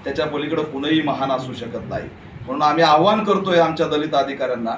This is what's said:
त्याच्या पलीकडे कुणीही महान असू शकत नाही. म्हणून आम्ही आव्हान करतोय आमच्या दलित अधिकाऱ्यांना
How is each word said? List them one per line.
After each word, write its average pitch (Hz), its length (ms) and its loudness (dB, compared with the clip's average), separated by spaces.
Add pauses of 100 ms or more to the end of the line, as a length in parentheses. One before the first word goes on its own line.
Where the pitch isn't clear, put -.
त्याच्या 160 220 -2
पलीकडे 151 380 -4
कुणीही 147 380 -2
महान 135 300 -2
असू 127 220 -4
शकत 113 360 -10
नाही. - 200 -8 (360)
म्हणून 139 160 -4
आम्ही 151 220 4
आव्हान 170 400 6
करतोय 190 360 2
आमच्या 160 280 2
दलित 151 280 -2
अधिकाऱ्यांना 127 640 -2